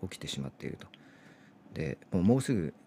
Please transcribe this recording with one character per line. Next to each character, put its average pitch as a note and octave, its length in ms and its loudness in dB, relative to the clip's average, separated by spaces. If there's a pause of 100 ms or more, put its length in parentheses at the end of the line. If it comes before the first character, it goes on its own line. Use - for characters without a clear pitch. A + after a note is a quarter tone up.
起 F#2 80 -8
き - 80 -14
て D2 80 -10
し C#2 140 -6
ま C2+ 80 -6
っ - 20 -8
て - 160 -12
い C2 40 -4
る - 80 -10
と。 - 80 -16 (880)
で、 D2+ 240 -4 (120)
も F#2+ 80 2
う、 F2 60 4
も A#2 120 8
う C3 40 2
す C3+ 120 0
ぐ F2 220 0 (120)